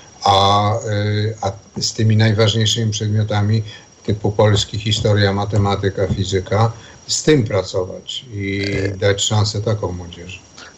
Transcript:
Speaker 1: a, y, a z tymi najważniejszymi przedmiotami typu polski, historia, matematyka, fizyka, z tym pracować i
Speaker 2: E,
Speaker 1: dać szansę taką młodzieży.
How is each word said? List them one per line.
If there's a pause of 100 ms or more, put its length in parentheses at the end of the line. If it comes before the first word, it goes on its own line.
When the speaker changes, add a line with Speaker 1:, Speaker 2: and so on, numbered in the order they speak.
(240)
Speaker 1:
a,
y,
a (300)
z
tymi
najważniejszymi
przedmiotami (420)
typu
polski,
historia,
matematyka,
fizyka, (360)
z
tym
pracować
i (180)
Speaker 2:
E,
Speaker 1:
dać
szansę
taką
młodzieży. (380)